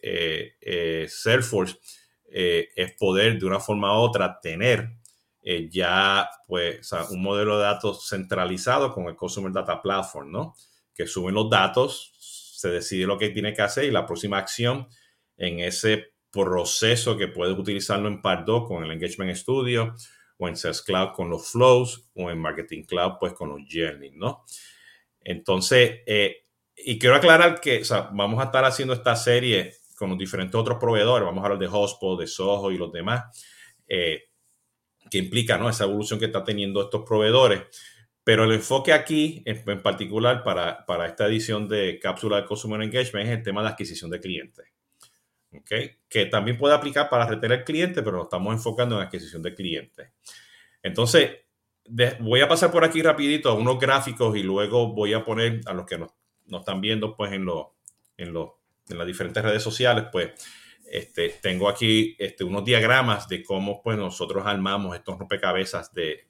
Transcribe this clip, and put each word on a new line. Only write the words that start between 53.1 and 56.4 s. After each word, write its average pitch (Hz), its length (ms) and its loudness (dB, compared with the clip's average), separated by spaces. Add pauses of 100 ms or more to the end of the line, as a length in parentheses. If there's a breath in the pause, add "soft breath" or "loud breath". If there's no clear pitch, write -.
a 110 40 4
unos 123 240 0
gráficos 127 580 0
y 101 60 -2
luego 104 500 0
voy 104 200 0
a 113 120 0
poner 113 420 -2
a 95 60 -6
los 90 140 -8
que 90 100 -8
nos, 82 140 -10 (360)